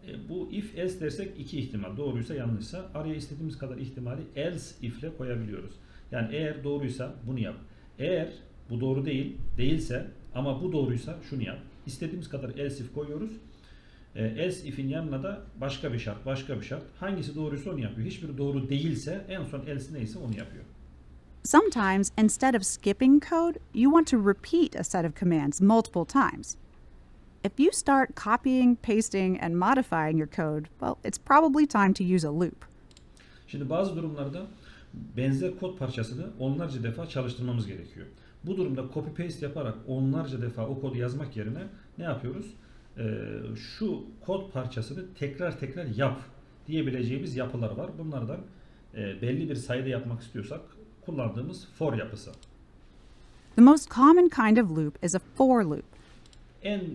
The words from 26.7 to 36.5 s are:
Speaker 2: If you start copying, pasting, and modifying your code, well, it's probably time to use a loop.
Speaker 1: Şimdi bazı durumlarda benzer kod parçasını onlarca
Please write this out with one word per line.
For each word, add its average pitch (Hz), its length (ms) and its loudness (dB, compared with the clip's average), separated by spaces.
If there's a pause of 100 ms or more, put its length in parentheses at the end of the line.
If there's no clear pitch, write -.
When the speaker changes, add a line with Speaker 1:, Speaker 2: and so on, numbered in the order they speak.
Speaker 2:
If 196 160 -2
you 320 120 8
start - 440 4
copying, 247 640 4
pasting, 196 600 2
and 170 120 -2
modifying 175 640 2
your 151 80 0 (100)
code, 156 320 -2 (120)
well, - 240 -2
it's - 140 -4
probably 294 480 6
time 202 280 6
to - 100 0
use 180 240 4
a 147 40 -4
loop. 165 340 -2 (840)
Speaker 1:
Şimdi 143 220 -6
bazı 175 260 0
durumlarda 156 500 -6 (720)
benzer 135 420 0
kod 185 200 -6
parçasını 123 480 -6 (120)
onlarca 135 440 -4